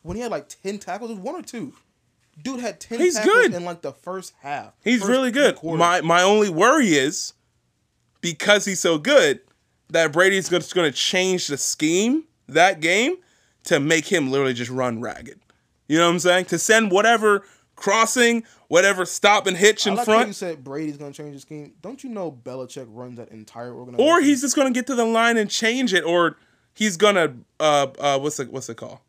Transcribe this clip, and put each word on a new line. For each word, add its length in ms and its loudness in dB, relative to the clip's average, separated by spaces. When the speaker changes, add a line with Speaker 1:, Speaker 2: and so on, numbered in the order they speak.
Speaker 1:
when 160 -10
he 60 -8
had, 60 -8
like, 200 -8
ten 280 -10
tackles? 340 -12
It 20 -10
was 100 -14
one 120 -10
or 60 -12
two. 300 -12
Dude 160 -8
had 220 -8
ten 180 -10
Speaker 2:
He's 160 2
Speaker 1:
tackles 180 2
Speaker 2:
good. 200 4
Speaker 1:
in, 100 -8
like, 180 -10
the 120 -10
first 480 -14
half. 320 -10
Speaker 2:
He's 160 2
Speaker 1:
First 100 -2
Speaker 2:
really 220 2
Speaker 1:
three 100 0
Speaker 2:
good. 140 4
Speaker 1:
quarters. 240 -6
Speaker 2:
My, 220 4
my 200 4
only 280 4
worry 460 4
is, 360 0
because 460 0
he's 160 -6
so 160 2
good, 420 4
that 220 0
Brady's 380 2
gonna, 140 0
just 120 -12
gonna 160 2
change 560 -2
the 100 -4
scheme 680 -2
that 320 2
game 340 0
to 140 0
make 260 0
him 260 -2
literally 220 0
just 160 -8
run 320 -4
ragged. 380 -14
You 100 2
know 100 6
what 60 2
I'm 60 0
saying? 260 2
To 140 -4
send 320 2
whatever 540 2
crossing, 680 0
whatever 380 4
stop 420 2
and 100 -2
hitch 300 2
Speaker 1:
I 40 0
Speaker 2:
in 40 0
Speaker 1:
like 100 -2
Speaker 2:
front. 160 4
Speaker 1:
how 60 0
you 60 -10
said 300 -10
Brady's 340 -10
gonna 160 -16
change 200 -16
the 60 -18
scheme. 420 -18
Don't 220 -16
you 60 -14
know 220 -8
Belichick 580 -14
runs 280 -16
that 120 -18
entire 440 -16
organization? 340 -6
Speaker 2:
Or 140 4
he's 200 4
just 140 -2
gonna 160 2
get 160 -2
to 80 -4
the 100 2
line 320 2
and 120 -2
change 460 -2
it, 80 4
or 340 0
he's 220 -2
gonna, 360 2
uh, 280 2
uh, 220 0
what's 200 -6
it, 120 -10
what's 180 -12
it 80 -14
called? 320 -18